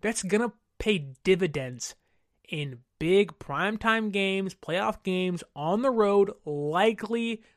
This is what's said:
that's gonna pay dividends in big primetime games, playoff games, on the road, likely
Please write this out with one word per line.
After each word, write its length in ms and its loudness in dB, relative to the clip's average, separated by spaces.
that's 220 -4
gonna 300 0
pay 360 -2
dividends 720 0
in 320 -8
big 380 2
primetime 760 -2
games, 440 -2
playoff 480 -4
games, 400 -2
on 260 0
the 100 2
road, 400 4
likely 1000 0